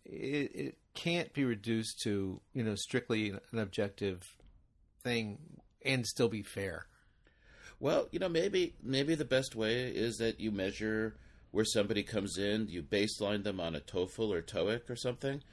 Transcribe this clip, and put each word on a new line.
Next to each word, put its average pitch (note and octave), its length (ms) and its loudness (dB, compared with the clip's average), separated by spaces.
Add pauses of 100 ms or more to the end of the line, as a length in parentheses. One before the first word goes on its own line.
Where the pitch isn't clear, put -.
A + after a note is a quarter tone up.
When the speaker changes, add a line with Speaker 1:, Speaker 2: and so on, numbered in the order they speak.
Speaker 1:
it, C#3+ 480 -4
it - 240 -6 (160)
can't E3+ 400 -2
be C#3+ 120 0
reduced A2 580 -2
to, G2 360 0 (140)
you B2 100 -2
know, G#2+ 120 -2
strictly G#2+ 540 -2 (220)
an A2+ 80 -2
objective G2 760 -4 (680)
thing A2+ 360 6 (460)
and C3 200 6
still A#2 240 6
be G#2 120 -2
fair. F#2 440 -4 (960)
Speaker 2:
Well, D3 320 2
you E3+ 80 -4
know, F#3 100 0
maybe, F3+ 540 2
maybe C#3 320 2
the D3 100 -2
best C3 300 0
way A2+ 340 2
is A2 280 0
that A2+ 220 0
you G#2+ 120 -2
measure G#2+ 640 -2 (360)
where A2 140 4
somebody G#2 380 2
comes G2 340 -2
in, G#2 320 0
you E2+ 140 -6
baseline G#2 600 0
them F#2+ 160 -4
on E2 160 -2
a D2 60 -4
toefl F#2+ 480 -2
or F2 120 0
toeic G2 480 -2
or B2 60 -8
something, C3+ 460 -4 (120)